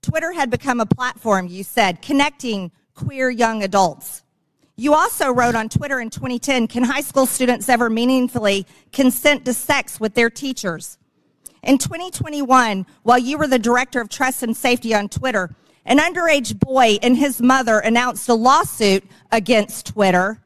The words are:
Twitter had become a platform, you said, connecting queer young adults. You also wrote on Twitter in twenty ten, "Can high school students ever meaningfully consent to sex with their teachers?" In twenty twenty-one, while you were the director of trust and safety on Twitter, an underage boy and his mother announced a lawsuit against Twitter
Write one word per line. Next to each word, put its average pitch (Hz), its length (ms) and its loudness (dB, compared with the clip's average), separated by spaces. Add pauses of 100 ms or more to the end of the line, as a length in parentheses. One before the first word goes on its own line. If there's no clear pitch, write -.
Twitter 320 300 -4
had 277 180 -2
become 247 280 -2
a 220 60 0
platform, 208 600 0
you 185 160 -12
said, 190 400 0
connecting 262 680 -2 (220)
queer 262 380 -4
young 226 320 0
adults. 190 600 0 (520)
You 285 180 0
also 311 380 0
wrote 240 240 2
on 220 140 -4
Twitter 277 300 -4
in 233 100 -8
twenty 247 280 -8
ten, 247 300 0
"Can 240 160 -2
high 262 180 0
school 269 240 0
students 247 440 -2
ever 233 200 2
meaningfully 233 760 0 (240)
consent 277 540 2
to 247 80 -2
sex - 460 -4
with 220 140 -4
their 233 160 2
teachers?" 220 680 -8 (680)
In 269 140 2
twenty 349 340 -6
twenty-one, 254 720 0 (180)
while 247 160 4
you 262 180 -4
were 302 100 -2
the 254 120 2
director 247 420 0
of 220 80 -10
trust 262 340 -4
and 226 120 -2
safety 240 380 0
on 208 160 0
Twitter, 220 460 -4 (300)
an 269 140 4
underage 311 600 0
boy 254 420 4
and 247 160 2
his 277 240 0
mother 240 380 4
announced 240 500 0
a 240 40 4
lawsuit 226 680 2 (280)
against 220 560 0
Twitter 190 580 0